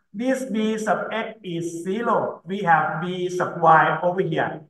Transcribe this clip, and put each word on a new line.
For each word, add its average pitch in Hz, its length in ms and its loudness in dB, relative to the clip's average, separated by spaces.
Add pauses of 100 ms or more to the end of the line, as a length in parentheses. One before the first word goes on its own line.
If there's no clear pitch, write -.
(140)
this 254 320 -2
B 214 320 0
sub 202 340 0
X - 320 -6
is 170 400 -6
zero. 196 600 -2
We 196 140 -6
have 160 420 2
B 180 280 -4
sub 170 320 -4
Y 160 420 6
over 180 180 2
here 156 480 -2